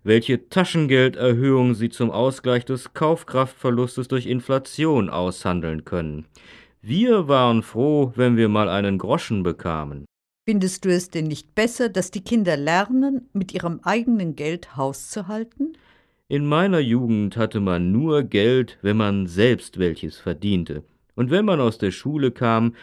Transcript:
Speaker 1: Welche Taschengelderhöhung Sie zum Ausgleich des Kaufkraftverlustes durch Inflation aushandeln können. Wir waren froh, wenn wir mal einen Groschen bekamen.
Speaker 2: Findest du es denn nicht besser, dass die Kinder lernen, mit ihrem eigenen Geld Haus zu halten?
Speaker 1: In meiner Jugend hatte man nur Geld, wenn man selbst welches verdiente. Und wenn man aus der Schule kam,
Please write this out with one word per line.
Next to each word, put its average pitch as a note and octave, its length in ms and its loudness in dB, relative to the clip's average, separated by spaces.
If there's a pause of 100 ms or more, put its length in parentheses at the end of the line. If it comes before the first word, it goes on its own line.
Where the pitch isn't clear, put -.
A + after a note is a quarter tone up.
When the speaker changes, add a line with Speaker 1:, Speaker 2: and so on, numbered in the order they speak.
Speaker 1:
Welche A#2 420 2
Taschengelderhöhung C3 1300 2
Sie A2+ 140 -2
zum A2+ 220 -2
Ausgleich B2 520 0
des - 300 -8
Kaufkraftverlustes C3 1120 -2
durch B2+ 180 -2
Inflation C3+ 840 -2
aushandeln F2 760 -4
können. D#2 420 -6 (560)
Wir F#3+ 460 2
waren B2 340 4
froh, C3+ 540 0
wenn B2 220 4
wir A2+ 100 4
mal G#2 220 2
einen G2 300 0
Groschen G#2+ 440 -2
bekamen. D#2 640 -4 (420)
Speaker 2:
Findest F#3+ 380 -2
du F#3+ 40 0
es F3+ 200 0
denn D#3 180 -4
nicht - 260 -10
besser, A#3 360 0
dass F#3 200 -4
die F#3+ 140 -10
Kinder G3+ 320 0
lernen, A3+ 760 0
mit F#3+ 200 -4
ihrem E3+ 300 -6
eigenen G3+ 540 0
Geld D#3+ 400 -8
Haus C3+ 320 -4
zu G3 180 -8
halten? A#3 460 -8 (560)
Speaker 1:
In C#3+ 160 0
meiner E3+ 340 2
Jugend A#2 560 0
hatte A2 240 0
man F2+ 320 0
nur D3 320 2
Geld, A#2 580 2
wenn G#2 140 0
man G2+ 320 0
selbst G2+ 500 2
welches E2 420 -2
verdiente. E2+ 640 -4 (300)
Und B2 160 -2
wenn G3 120 2
man G3 160 2
aus A#2 200 0
der G2 120 0
Schule C#3 400 -2
kam, A#2 520 0